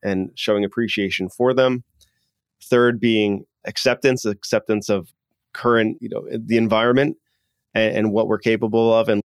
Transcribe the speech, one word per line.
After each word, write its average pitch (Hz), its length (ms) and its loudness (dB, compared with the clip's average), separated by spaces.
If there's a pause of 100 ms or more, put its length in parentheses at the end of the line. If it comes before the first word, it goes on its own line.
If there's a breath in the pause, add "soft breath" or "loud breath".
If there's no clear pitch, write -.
and 95 320 -4
showing 104 300 -2
appreciation 98 640 -4
for 127 240 -2
them. 127 320 0 (800)
Third 120 360 2
being 104 460 0 (220)
acceptance, 123 580 0
acceptance 107 640 -4
of 98 240 -2 (400)
current, 113 480 0
you 113 80 -12
know, 107 180 -10 (100)
the 113 200 -2
environment 113 640 2 (560)
and, 110 220 2
and 107 160 0
what 110 140 0
we're 107 120 -2
capable 113 540 2
of. 113 180 2
And 101 160 0